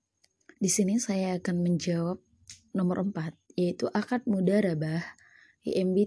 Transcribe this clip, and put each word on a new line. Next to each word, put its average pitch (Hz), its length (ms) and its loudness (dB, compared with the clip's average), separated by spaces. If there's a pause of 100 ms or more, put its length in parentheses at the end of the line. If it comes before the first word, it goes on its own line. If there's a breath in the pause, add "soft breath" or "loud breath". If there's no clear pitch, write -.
(600)
Di 196 80 2
sini 202 320 2
saya 190 400 -2
akan 180 240 -2
menjawab 175 560 0 (560)
nomor 185 320 0
empat, 165 240 -6 (240)
yaitu 180 320 0
akad 233 400 -2
mudarabah, 180 720 2 (640 loud breath)
I - 160 0
M 185 160 2
B 208 100 4